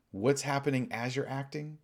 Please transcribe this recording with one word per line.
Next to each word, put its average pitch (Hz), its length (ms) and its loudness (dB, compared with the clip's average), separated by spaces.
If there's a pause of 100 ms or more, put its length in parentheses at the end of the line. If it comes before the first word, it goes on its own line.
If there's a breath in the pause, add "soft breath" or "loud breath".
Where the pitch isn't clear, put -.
(120)
what's 131 320 2
happening 139 500 2
as 123 240 -2
you're 135 100 0
acting, 147 560 -6